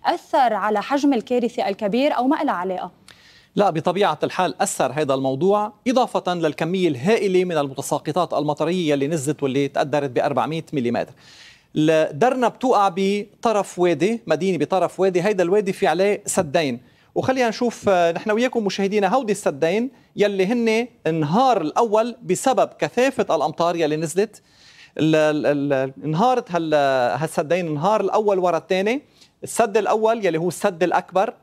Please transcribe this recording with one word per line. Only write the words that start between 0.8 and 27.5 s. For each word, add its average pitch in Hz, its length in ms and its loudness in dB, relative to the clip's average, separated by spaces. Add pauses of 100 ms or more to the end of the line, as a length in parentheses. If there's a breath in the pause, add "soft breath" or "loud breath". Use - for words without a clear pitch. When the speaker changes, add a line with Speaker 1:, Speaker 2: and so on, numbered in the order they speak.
Speaker 1:
حجم 277 320 0
الكارثة 233 540 -2
الكبير 220 500 0
أو 247 100 0
ما 311 140 2
إلها 262 120 -2
علاقة؟ 180 380 -6 (640 soft breath)
Speaker 2:
لا، 202 140 4
بطبيعة 165 540 0
الحال 170 380 -2
أثر 143 300 0
هذا 139 220 0
الموضوع، 170 600 0 (140)
إضافة 220 460 0
للكمية 175 540 0
الهائلة 185 580 2
من 170 120 -2
المتساقطات 143 760 -4
المطرية 151 600 0
اللي 139 140 0
نزلت 147 360 -4
واللي 139 240 0
تقدرت 143 420 -2
بأربعمية 139 640 -2
مليمتر. 117 400 -2 (600 loud breath)
ال-، 156 440 2
درنا 254 280 2
بتوقع 202 480 2
بطرف 202 840 -2
وادي، 180 480 2
مدينة 165 300 0
بطرف 170 420 0
وادي، 180 240 2
هيدا 196 200 2
الوادي 190 300 0
في 190 140 0
عليه 190 380 0
سدين. 151 540 -2 (360 soft breath)
وخلينا 247 340 0
نشوف، 220 400 -2
آه، 175 220 4
نحن 175 200 -4
وياكم 233 340 0
مشاهدينا 196 420 0
هودي 226 240 0
السدين 185 600 -2 (240 soft breath)
يلي 196 300 0
هن 233 420 0 (200)
انهار 175 540 2
الأول 220 640 0
بسبب 185 460 0 (100)
كثافة 214 560 0
الأمطار 160 400 0
يلي 156 200 0
نزلت. 165 460 -4 (560 soft breath)
ال-، 156 180 4
ال-، 147 580 2
ال-، 135 320 -4
انهارت 233 460 0
هال-، 165 220 -2 (480)
هالسدين، 165 460 -2